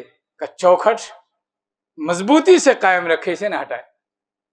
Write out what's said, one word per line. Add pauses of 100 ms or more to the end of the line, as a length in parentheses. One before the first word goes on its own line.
(400)
का
चौखट (1000)
मजबूती
से
कायम
रखे,
इसे
ना
हटाए, (680)